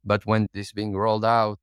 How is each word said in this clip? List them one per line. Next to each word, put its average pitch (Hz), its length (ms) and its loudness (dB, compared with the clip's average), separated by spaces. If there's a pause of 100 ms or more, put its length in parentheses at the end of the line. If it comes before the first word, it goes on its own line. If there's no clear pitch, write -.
But 101 220 -2
when 107 260 2
this 101 200 -10
being 104 240 -6
rolled 107 280 0
out 110 380 2